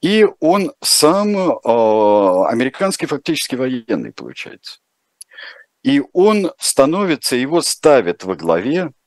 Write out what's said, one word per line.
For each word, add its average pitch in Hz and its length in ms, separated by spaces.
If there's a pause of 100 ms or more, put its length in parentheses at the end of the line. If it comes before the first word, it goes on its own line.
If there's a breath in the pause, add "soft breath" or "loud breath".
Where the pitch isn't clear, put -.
И 208 240 (140)
он 175 320 (100)
сам, 202 540
а, 107 1120
американский 131 580
фактически 143 480
военный, 117 580
получается. - 640 (1080 loud breath)
И 139 180 (100)
он 196 460
становится, 151 800
его 139 260
ставят 117 640
во 92 100
главе, 90 560 (160)